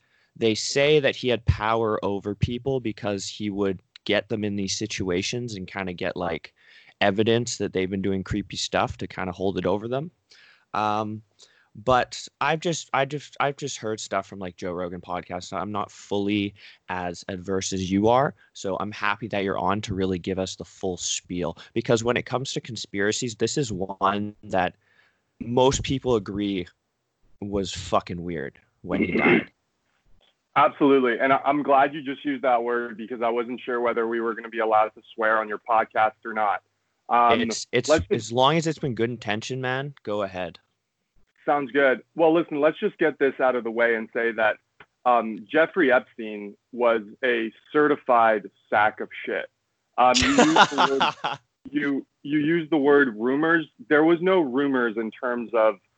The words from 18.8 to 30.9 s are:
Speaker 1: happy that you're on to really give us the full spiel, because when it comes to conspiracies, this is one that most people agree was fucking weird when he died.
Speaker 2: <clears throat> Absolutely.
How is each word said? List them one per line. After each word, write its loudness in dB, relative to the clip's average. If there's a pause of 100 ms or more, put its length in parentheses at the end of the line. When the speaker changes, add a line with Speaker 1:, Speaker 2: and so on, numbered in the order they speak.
Speaker 1:
happy -4
that -2
you're -2
on -2
to -6
really 0
give -6
us -4
the -12
full -8
spiel, -6 (160)
because 0
when 0
it -2
comes -4
to -6
conspiracies, -4
this -2
is -2
one -4
that -2 (640)
most 2
people 0
agree -2 (720)
was -4
fucking -4
weird -8 (240)
when -2
he -2
died. 2
Speaker 2:
<clears throat> -20 (960)
Absolutely. 4